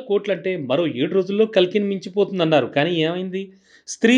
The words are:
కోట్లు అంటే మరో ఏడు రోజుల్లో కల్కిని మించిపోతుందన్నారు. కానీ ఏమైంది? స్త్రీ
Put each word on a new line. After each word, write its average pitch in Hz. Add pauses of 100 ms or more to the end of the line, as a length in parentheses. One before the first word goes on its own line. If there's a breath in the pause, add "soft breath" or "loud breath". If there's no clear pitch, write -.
కోట్లు 202
అంటే 175 (180)
మరో 151 (160)
ఏడు 165
రోజుల్లో 196 (100)
కల్కిని 196
మించిపోతుందన్నారు. 180
కానీ 151 (140)
ఏమైంది? 185 (520 soft breath)
స్త్రీ 233